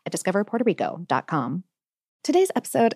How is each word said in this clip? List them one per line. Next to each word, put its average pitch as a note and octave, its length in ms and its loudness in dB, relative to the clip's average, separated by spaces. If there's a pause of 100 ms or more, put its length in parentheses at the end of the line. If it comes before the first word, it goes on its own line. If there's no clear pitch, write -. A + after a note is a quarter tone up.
at - 60 -10
discover F#3+ 320 0
puerto A#3 200 -2
rico E3+ 440 0
dot C3 200 0
com. C#3+ 360 -2 (600)
Today's F4+ 320 2
episode A#3 400 2